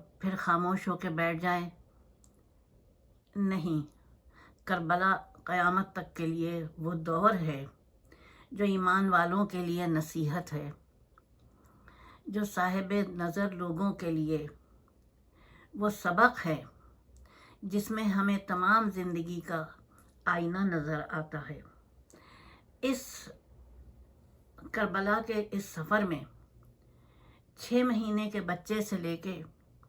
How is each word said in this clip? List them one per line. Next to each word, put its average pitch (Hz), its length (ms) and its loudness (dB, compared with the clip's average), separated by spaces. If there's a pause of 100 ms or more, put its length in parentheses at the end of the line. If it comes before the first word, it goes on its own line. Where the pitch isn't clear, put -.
(180)
پھر 190 200 -4
خاموش 175 500 0
ہو 180 80 -2
کے 185 120 -6
بیٹھ 165 340 -2
جائیں۔ 175 260 0 (1700)
نہیں، 175 440 -2 (840)
کربلا 180 520 2 (280)
قیامت 180 480 2
تک 165 240 -8
کے 165 100 -2
لیے 165 400 -2 (120)
وہ 165 160 -2
دور 165 360 4
ہے 156 340 -2 (840)
جو 202 140 0
ایمان 190 440 4
والوں 180 380 4
کے 180 200 -2
لیے 175 200 0
نصیحت 156 680 0
ہے، 147 180 -6 (1600)
جو 208 180 -2
صاحب 185 480 0 (160)
نظر 175 420 -2
لوگوں 180 420 -2
کے 165 180 -4
لیے 156 360 0 (1300)
وہ 208 160 2
سبق 202 560 4
ہے 151 160 0 (1000)
جس 202 280 -2
میں 220 140 -2
ہمیں 196 340 2
تمام 196 520 4
زندگی 175 500 -4
کا 160 240 -4 (600)
آئینہ 170 340 0
نظر 156 420 0 (100)
آتا 156 400 -6
ہے۔ - 100 -12 (1200)
اس - 460 -4 (1400)
کربلا 202 540 0
کے 208 240 -2
اس 196 140 -4
سفر 202 380 0
میں 160 200 -2 (1400)
چھ 240 260 2
مہینے 214 460 0
کے 202 100 -4
بچے 185 400 -4
سے 208 160 -4
لے 170 200 -2
کے 170 260 -8 (460)